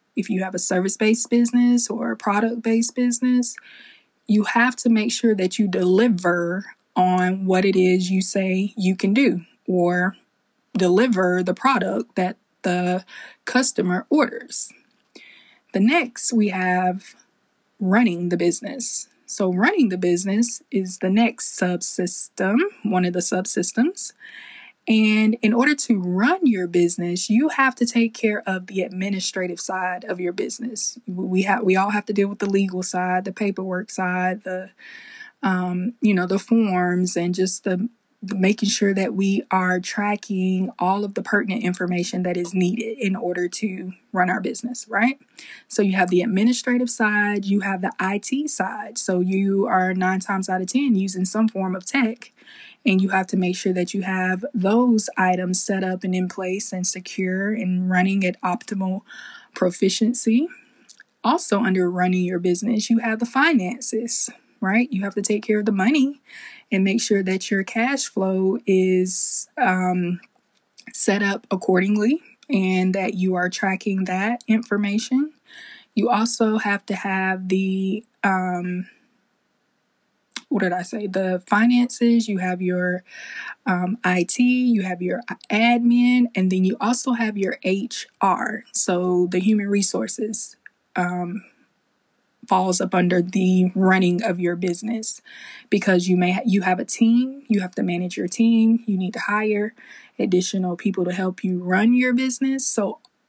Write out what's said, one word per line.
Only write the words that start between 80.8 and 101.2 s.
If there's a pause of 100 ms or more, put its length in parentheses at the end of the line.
say?
The
finances,
you
have
your, (600)
um,
I
T,
you
have
your (280)
admin,
and
then
you
also
have
your
H (140)
R.
So
the
human
resources, (400)
um, (1000)
falls
up
under
the
running
of
your
business (480)
because
you
may
ha-,
you
have
a
team,
you
have
to
manage
your
team,
you
need
to
hire (440)
additional
people
to
help